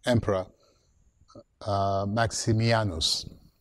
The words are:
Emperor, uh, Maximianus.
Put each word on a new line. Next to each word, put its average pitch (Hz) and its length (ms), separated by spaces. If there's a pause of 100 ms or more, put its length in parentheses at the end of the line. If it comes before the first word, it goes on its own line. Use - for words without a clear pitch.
Emperor, 101 440 (1120)
uh, 98 460
Maximianus. 110 1200 (320)